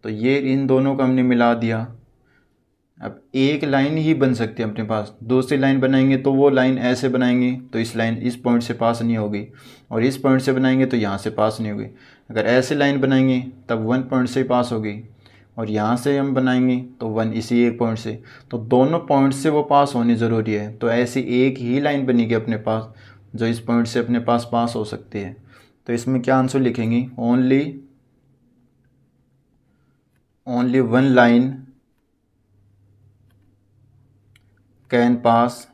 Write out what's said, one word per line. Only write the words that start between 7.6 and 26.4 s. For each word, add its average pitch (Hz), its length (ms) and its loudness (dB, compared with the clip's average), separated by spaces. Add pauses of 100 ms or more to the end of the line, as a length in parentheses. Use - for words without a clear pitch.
तो - 140 -8
इस 117 180 -4
लाइन, 113 200 -2
इस 120 200 -4
पॉइंट 120 260 0
से 117 120 -6
पास 117 280 0
नहीं 117 140 0
होगी, 104 300 -4 (440)
और 113 120 -2
इस 135 140 0
पॉइंट 131 260 2
से 135 100 0
बनाएंगे 131 340 2
तो 131 100 -2
यहाँ 101 220 -2
से 107 140 -6
पास 110 280 0
नहीं 107 120 -6
होगी। 107 140 -8 (440)
अगर 110 160 -2
ऐसे 127 280 2
लाइन 143 260 0
बनाएंगे 131 400 2 (280)
तब 113 160 -2
वन 127 180 0
पॉइंट 127 260 -2
से 135 120 -2
ही 127 80 -2
पास 123 240 0
होगी, 107 300 -6 (540)
और 110 140 -6
यहाँ 107 260 0
से 143 220 0
हम 139 160 -2
बनाएंगे 127 420 2 (240)
तो 113 80 -6
वन 110 240 -2
इसी 113 300 0
एक 117 160 2
पॉइंट 113 200 -2
से। 113 220 -10 (300)
तो 120 100 -8
दोनों 127 400 2
पॉइंट 139 340 2
से 156 160 0
वो 147 140 0
पास 143 300 2
होनी 117 220 2
ज़रूरी 110 380 0
है। 104 200 -6
तो 117 160 -2
ऐसी 120 300 0 (180)
एक 131 200 2
ही 123 220 -2
लाइन 143 260 -2
बनेगी 117 280 2
अपने 110 240 -2
पास 110 340 -4 (420)
जो 113 120 -2
इस 117 140 -2
पॉइंट 117 260 0
से 120 140 -2
अपने 117 200 -2
पास 120 320 -2
पास 117 240 -2
हो 107 100 -4
सकती - 320 -12
है। 98 180 -10 (500)
तो 120 60 -4
इसमें 120 300 -2
क्या 131 160 2
आंसर 131 220 0